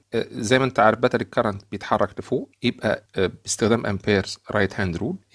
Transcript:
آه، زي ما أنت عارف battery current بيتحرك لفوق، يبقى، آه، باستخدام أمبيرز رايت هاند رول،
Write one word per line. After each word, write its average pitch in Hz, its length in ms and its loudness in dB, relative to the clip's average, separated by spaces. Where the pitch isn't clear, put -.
آه، 113 180 -2
زي 120 280 2
ما 135 60 2
أنت 127 140 -2
عارف 110 200 6
battery 120 260 0
current 107 180 0
بيتحرك 104 480 -2
لفوق، - 300 -6
يبقى، 117 400 -2
آه، 92 160 0
باستخدام 117 420 0
أمبيرز 101 520 0
رايت 101 280 0
هاند 90 180 -2
رول، 131 180 -4